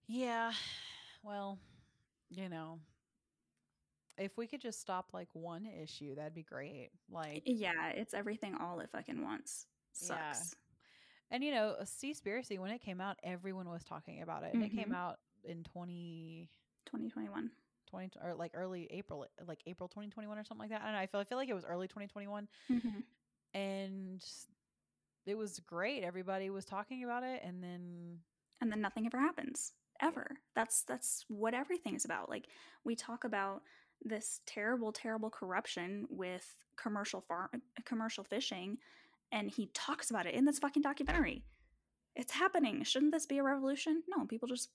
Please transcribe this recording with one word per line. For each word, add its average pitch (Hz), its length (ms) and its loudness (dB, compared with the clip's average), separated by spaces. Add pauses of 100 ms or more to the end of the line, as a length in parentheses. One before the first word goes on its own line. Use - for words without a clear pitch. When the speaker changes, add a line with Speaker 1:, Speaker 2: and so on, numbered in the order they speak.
Speaker 1:
Yeah. 233 460 2 (680)
Well, 202 360 -4 (720)
you 185 180 -6
know, 165 300 -6 (1400)
if 196 200 -4
we 233 100 -2
could 262 140 -8
just 226 200 -6
stop, 185 320 -2
like, 180 200 -6
one 170 340 -6
issue, 156 480 -8
that'd 151 200 -6
be 165 80 -8
great. 139 480 -8 (200)
Like 156 340 -6
Speaker 2:
Yeah, 180 460 4
it's - 240 -2
everything 208 400 -2
all 175 260 -2
at - 100 -6
fucking - 320 -4
once. - 440 -6 (360)
Speaker 1:
Yeah. 156 300 -2
Speaker 2:
Sucks. - 220 -2 (760)
Speaker 1:
And, 254 140 0
you 294 80 4
know, 214 300 4
Seaspiracy, 240 760 -4
when 190 120 -2
it 233 100 -4
came 185 200 -6
out, 196 220 -2
everyone 180 460 -4
was 165 160 -6
talking - 380 -8
about 165 220 -4
it. - 100 -2
And 233 80 6
it 208 80 0
came 220 160 0
Speaker 2:
Mm-hmm. 208 80 0
Speaker 1:
out 180 240 -2 (260)
in 165 180 -8
twenty, 170 880 -10 (380)
Speaker 2:
Twenty 226 240 -2
twenty-one. 214 400 -4 (360)
Speaker 1:
twenty, 190 240 -6 (120)
or, 170 120 -2
like, 165 200 -4
early 180 360 -4
April, 160 360 -6 (200)
like, 165 200 -8
April 180 220 -8
twenty 208 200 -8
twenty-one 208 300 -8
or 214 60 -6
something 220 240 -10
like - 20 -6
that. 214 120 0
I 214 40 -4
don't 214 80 0
know. 196 60 2
I 190 60 2
feel, 202 140 2
I 202 40 0
feel 247 140 0
like 262 120 2
it 208 40 4
was 175 100 -2
early 180 220 0
twenty 202 220 -8
twenty-one. 208 400 -6 (220)
Speaker 2:
Mm-hmm. 233 300 4 (540)
Speaker 1:
And 196 680 -2 (1000)
it 202 100 2
was 202 240 -4
great. 202 420 0
Everybody 185 480 0
was 196 140 -4
talking 226 400 -4
about 240 180 0
it. 254 220 -2
And 180 180 -6
then 175 560 -8 (420)
Speaker 2:
And 226 120 4
then 214 80 2
nothing 214 260 2
ever 247 140 2
happens, - 540 2 (260)
Speaker 1:
Yeah. 294 80 6
Speaker 2:
ever. 277 280 -2 (180)
That's, - 300 6
that's - 440 0
what 220 260 2
everything 285 400 0
is - 120 0
about. - 240 -2
Like, - 180 -4 (360)
we 233 120 2
talk 240 280 -4
about 196 380 0 (400)
this 220 440 -2
terrible, 220 460 2
terrible 220 360 0
corruption 190 800 0
with 180 480 -4 (200)
commercial 208 440 -2
far-, 175 300 -2 (340)
commercial 226 400 0
fishing, 196 540 0 (540)
and 208 180 2
he 202 240 0
talks - 360 0
about 196 160 4
it - 80 2
in 254 100 10
this 285 140 8
fucking 285 240 6
documentary. 285 640 4 (720)
It's - 160 -2
happening. 320 520 6
Shouldn't 294 280 8
this 320 140 2
be 277 120 2
a 277 40 6
revolution? 277 680 4
No, 359 160 4
people 233 240 -2
just 247 260 -2